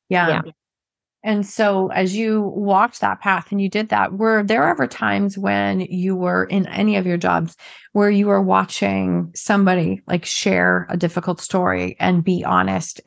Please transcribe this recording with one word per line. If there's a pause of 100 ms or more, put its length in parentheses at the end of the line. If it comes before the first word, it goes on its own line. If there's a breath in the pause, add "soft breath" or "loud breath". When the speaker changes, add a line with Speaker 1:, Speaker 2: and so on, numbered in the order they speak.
Speaker 1:
Yeah.
Speaker 2:
Yeah. (840)
Speaker 1:
And
so
as
you
walked
that
path
and
you
did
that,
were
there
ever
times
when
you
were
in
any
of
your
jobs (380 loud breath)
where
you
were
watching
somebody,
like,
share
a
difficult
story
and
be
honest